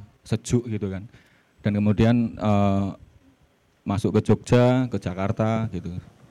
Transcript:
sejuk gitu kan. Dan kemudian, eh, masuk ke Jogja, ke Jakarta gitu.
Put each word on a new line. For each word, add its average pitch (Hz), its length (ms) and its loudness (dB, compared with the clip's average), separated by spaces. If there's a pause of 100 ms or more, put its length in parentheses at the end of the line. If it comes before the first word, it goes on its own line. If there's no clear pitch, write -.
(240)
sejuk - 400 -2
gitu 104 240 -6
kan. 95 160 -10 (560)
Dan 104 160 -2
kemudian, 110 640 2
eh, 101 460 2 (960)
masuk 101 320 -2
ke 107 160 4
Jogja, 123 560 4
ke 110 80 -6
Jakarta 107 720 -2
gitu. 90 240 -10 (380)